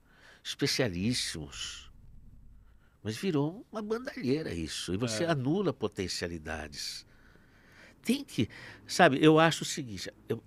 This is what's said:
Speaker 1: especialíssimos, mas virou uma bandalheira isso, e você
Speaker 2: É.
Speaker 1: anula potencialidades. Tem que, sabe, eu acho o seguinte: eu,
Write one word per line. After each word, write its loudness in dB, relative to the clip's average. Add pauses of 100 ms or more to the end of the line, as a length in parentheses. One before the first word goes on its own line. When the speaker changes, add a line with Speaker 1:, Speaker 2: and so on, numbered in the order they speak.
(420)
Speaker 1:
especialíssimos, -2 (1120)
mas -4
virou 0
uma -6
bandalheira -2
isso, -4
e 0
você -2
Speaker 2:
É. 0
Speaker 1:
anula 0
potencialidades. -6 (960)
Tem 0
que, -2 (380)
sabe, 6
eu 10
acho 4
o -6
seguinte: -8 (180)
eu, -4